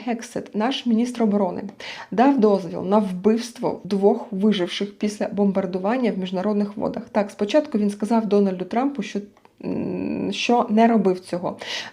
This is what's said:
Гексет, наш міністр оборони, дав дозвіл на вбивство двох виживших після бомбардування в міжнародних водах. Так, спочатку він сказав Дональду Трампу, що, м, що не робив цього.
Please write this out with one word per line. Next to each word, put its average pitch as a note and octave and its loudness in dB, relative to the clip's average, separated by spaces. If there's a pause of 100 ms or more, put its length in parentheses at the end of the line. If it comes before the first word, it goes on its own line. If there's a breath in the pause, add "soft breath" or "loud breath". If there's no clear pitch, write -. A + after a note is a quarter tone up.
Гексет, - -6
наш G#3+ -2
міністр A#3+ 2
оборони, G3+ 2 (480 loud breath)
дав C4 4
дозвіл F#3 2
на G3 4
вбивство G#3 0
двох G3+ 2
виживших G3 0
після G#3 -2
бомбардування G3 0
в F3+ -4
міжнародних G3+ -2
водах. - -4
Так, G#3 0
спочатку C4 0
він G#3 0
сказав G#3+ 0
Дональду F#3+ 2
Трампу, B3 -2
що, - -6 (460)
м, F#3 -4
що A#3+ 2
не A3 6
робив F#3+ 2
цього. F3 -6 (360 loud breath)